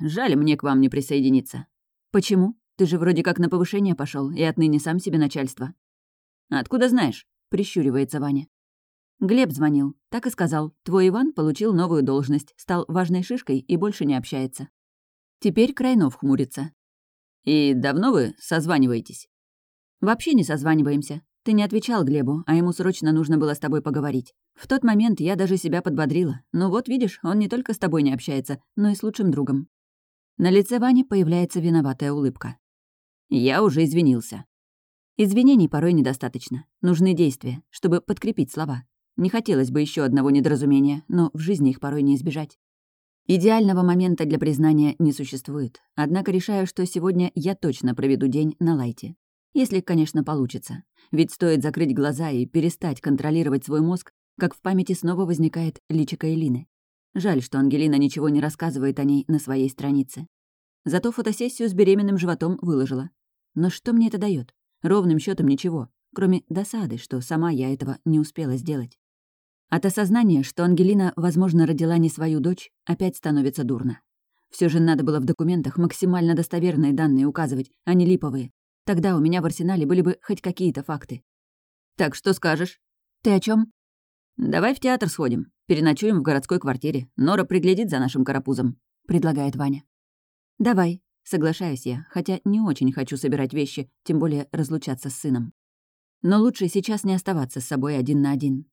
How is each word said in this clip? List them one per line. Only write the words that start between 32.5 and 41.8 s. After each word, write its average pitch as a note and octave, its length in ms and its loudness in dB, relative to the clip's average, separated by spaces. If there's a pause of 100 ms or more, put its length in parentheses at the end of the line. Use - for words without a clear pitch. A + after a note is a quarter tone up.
"Я C3 340 2
уже E3 220 4
извинился". C3+ 600 0 (680)
Извинений G#3 540 6
порой D#3+ 240 2
недостаточно. B2+ 720 -2 (160)
Нужны D#3+ 320 4
действия, C#3+ 560 -2
чтобы F3 320 -2
подкрепить F#3+ 500 -4
слова. C#3+ 320 -8 (340)
Не F3 120 0
хотелось F3+ 400 0
бы C#3 120 -2
еще D3+ 220 -2
одного C#3 280 2
недоразумения, C#3+ 760 2
но E3+ 260 2
в D#3 60 -8
жизни D#3 300 2
их C3 100 -2
порой C#3+ 220 -4